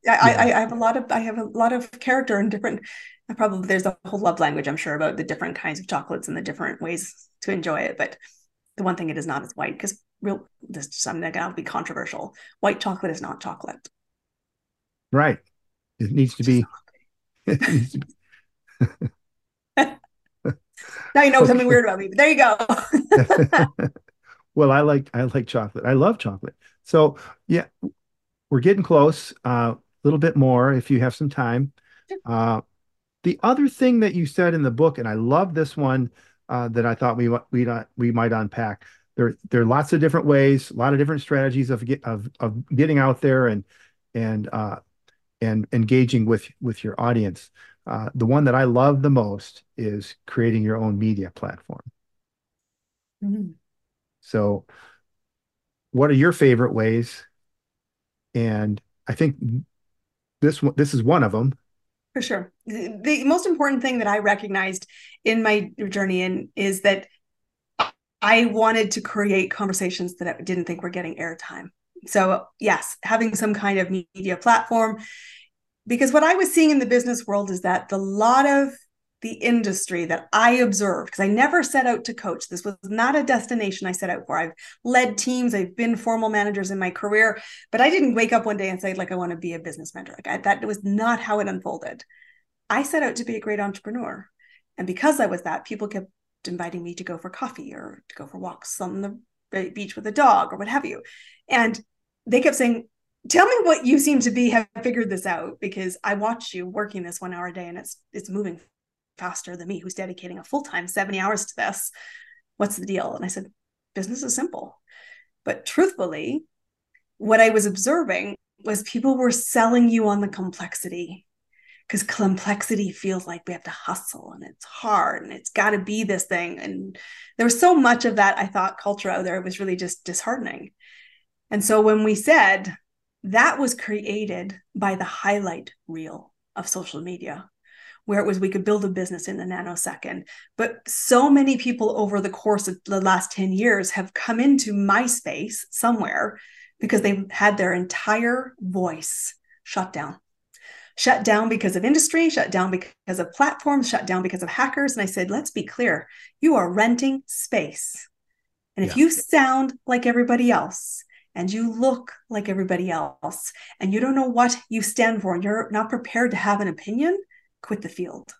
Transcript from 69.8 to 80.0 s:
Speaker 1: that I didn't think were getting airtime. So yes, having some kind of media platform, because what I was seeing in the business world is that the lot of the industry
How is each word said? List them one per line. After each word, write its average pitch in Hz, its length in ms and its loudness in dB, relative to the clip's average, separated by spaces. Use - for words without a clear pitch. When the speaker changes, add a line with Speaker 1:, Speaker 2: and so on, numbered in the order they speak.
Speaker 1:
that - 240 -6
I - 20 -16
didn't 175 240 -4
think 175 160 -8
were 180 80 -8
getting 175 280 -8
airtime. 165 500 -12
So 190 400 0
yes, - 440 -2
having 214 320 0
some 214 180 -2
kind 202 240 -2
of 185 140 -2
media 185 460 -6
platform, 226 600 2
because 247 260 2
what 302 120 6
I 339 100 4
was 370 180 2
seeing 320 200 6
in 277 80 4
the 240 80 0
business 240 400 0
world 202 240 -2
is 180 100 -6
that - 280 -2
the 196 100 -2
lot 220 480 4
of 277 260 2
the 226 100 -10
industry 190 720 -2